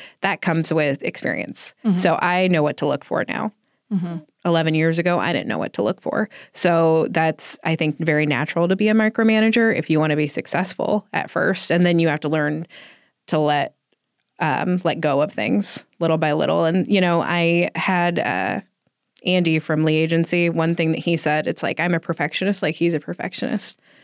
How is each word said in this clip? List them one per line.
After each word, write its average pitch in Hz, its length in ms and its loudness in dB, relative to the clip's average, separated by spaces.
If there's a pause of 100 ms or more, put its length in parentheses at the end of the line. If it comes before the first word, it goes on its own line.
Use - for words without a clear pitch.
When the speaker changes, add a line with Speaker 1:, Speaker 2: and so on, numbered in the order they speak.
(220)
Speaker 1:
that 196 180 -2
comes 160 320 0
with 151 300 0
experience. - 720 -6 (100)
Speaker 2:
Mm-hmm. 190 140 2
Speaker 1:
So 185 220 2
I 180 280 2
know 165 140 4
what 147 160 0
to 151 80 -2
look 139 180 -2
for - 240 -2
now. - 240 -4 (400)
Speaker 2:
Mm-hmm. 170 240 -2 (300)
Speaker 1:
Eleven 160 280 2
years 165 240 2
ago, 175 220 0
I 107 120 0
didn't - 160 -4
know - 100 -4
what - 160 -6
to - 80 -2
look 208 180 -2
for. - 280 -2 (260)
So 165 560 4
that's, 160 540 -2
I 160 120 0
think, 156 220 -2
very 156 280 2
natural 151 420 0
to 185 80 0
be 208 120 2
a 214 60 4
micromanager 220 840 2
if 156 140 -2
you 156 100 4
wanna 151 160 2
be 151 120 0
successful - 840 -2
at - 180 -4
first. - 400 0
And 175 140 4
then 175 140 4
you 165 100 4
have 151 120 -2
to 151 80 -6
learn 151 380 -2 (640)
to 160 100 0
let, 147 360 0 (680)
um, 180 440 0
let 165 160 -2
go 143 200 2
of 151 120 0
things 131 520 -2 (160)
little 160 180 2
by 156 140 0
little. 160 320 2
And, 170 260 2
you 196 100 4
know, 175 220 2
I 170 520 0
had, 175 440 0
uh, 95 420 -2 (640)
Andy 175 320 2
from 156 260 0
Lee 156 120 2
Agency, 165 540 2
one 165 240 0
thing 160 180 0
that 160 60 -4
he 170 180 0
said, 151 300 0
it's 170 160 -4
like, - 180 -4
"I'm 175 140 0
a 165 60 0
perfectionist, 180 640 -2
like 165 120 0
he's 170 180 0
a - 80 -2
perfectionist." - 800 -6 (240)